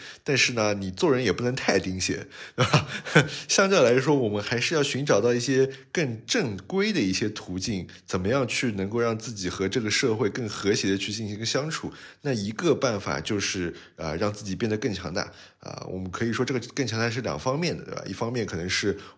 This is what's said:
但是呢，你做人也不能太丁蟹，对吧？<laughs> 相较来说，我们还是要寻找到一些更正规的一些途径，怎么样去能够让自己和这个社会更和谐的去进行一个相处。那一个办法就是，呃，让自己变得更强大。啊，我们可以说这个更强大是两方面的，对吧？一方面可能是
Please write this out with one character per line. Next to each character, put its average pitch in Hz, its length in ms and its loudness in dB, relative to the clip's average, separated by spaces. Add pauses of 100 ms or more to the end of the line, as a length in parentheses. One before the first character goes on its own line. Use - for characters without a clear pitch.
(220)
但 143 140 0
是 127 160 4
呢， 107 220 2
你 98 160 -4
做 156 200 2
人 127 140 4
也 95 80 4
不 123 100 -2
能 123 140 0
太 - 220 2
丁 92 200 -2
蟹， - 280 -2 (280)
对 123 120 0
吧？ 151 200 4 (300)
<laughs> - 320 2
相 190 220 4
较 180 120 8
来 123 160 8
说， 139 160 4
我 127 140 2
们 104 140 0
还 120 180 -2
是 143 140 -2
要 147 80 4
寻 139 200 0
找 117 200 4
到 120 100 4
一 120 80 2
些 131 300 4 (200)
更 123 360 -2
正 143 280 0 (120)
规 202 260 0
的 165 80 0
一 95 140 2
些 107 160 0
途 92 280 -8
径， 95 300 -4 (160)
怎 95 160 -2
么 92 80 0
样 127 180 2
去 117 260 -2
能 98 180 -2
够 120 100 0
让 113 180 0
自 120 140 -10
己 95 160 -6
和 95 180 -2
这 104 140 0
个 107 100 -2
社 113 240 2
会 107 140 2
更 120 180 -4
和 101 280 0
谐 107 160 0
的 98 80 2
去 98 120 -4
进 107 160 -4
行 104 80 -6
一 98 40 -10
个 113 80 -4
相 143 240 -2
处。 82 200 -6 (300)
那 139 140 -2
一 104 160 -2
个 147 240 2
办 113 260 0
法 73 180 -2
就 104 220 -2
是， 90 340 -2 (220)
呃， 80 220 -4
让 104 120 2
自 104 140 -8
己 95 100 -4
变 110 140 -2
得 107 80 0
更 107 160 -2
强 82 220 -6
大。 - 180 -4 (320)
啊， - 240 -12
我 92 100 -6
们 92 120 -6
可 113 140 -4
以 117 80 -2
说 123 120 0
这 127 80 -2
个 123 80 0 (140)
更 135 120 0
强 110 120 -2
大 117 100 2
是 110 140 -4
两 78 160 -2
方 131 200 0
面 165 180 -2
的， - 80 -10
对 - 100 -10
吧？ - 120 -8
一 98 60 -8
方 117 180 -4
面 120 140 -2
可 87 120 -6
能 87 120 -4
是 98 280 0 (220)